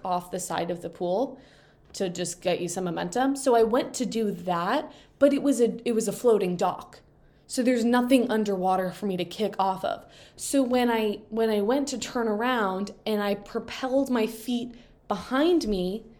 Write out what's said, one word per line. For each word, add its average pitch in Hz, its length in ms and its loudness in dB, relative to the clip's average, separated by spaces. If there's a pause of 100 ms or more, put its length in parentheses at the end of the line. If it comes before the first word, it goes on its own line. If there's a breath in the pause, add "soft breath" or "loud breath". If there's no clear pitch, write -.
off 180 280 -2
the 180 80 -4
side 170 320 -4
of 170 100 -6
the 175 80 -8
pool 185 500 -2 (540 loud breath)
to 190 160 -2
just 175 320 -6
get 180 200 0
you 175 60 -4
some 185 180 -4
momentum. 175 500 -2
So 262 200 2
I 226 80 6
went 233 320 0
to 254 120 -2
do 214 240 -2
that, 180 600 -2 (280 loud breath)
but 285 140 6
it 285 100 0
was 254 180 4
a, 226 160 2 (100)
it 240 60 2
was 220 140 0
a 190 60 -4
floating 202 420 2
dock. - 460 -4 (440 soft breath)
So - 180 -2
there's 233 200 4
nothing 247 460 4
underwater 190 600 0
for 202 160 -6
me 185 100 -2
to 175 80 -2
kick 196 320 -4
off 190 260 0
of. - 220 -4 (300 loud breath)
So - 260 0
when 247 300 2
I, 214 380 0
when 220 200 0
I 208 120 2
went 262 280 0
to 254 80 -6
turn 226 300 -4
around 208 640 0 (160)
and 214 160 0
I 202 100 0
propelled 254 800 -2
my 220 160 2
feet - 480 -6 (320 loud breath)
behind 269 600 2
me 190 380 -2 (140 soft breath)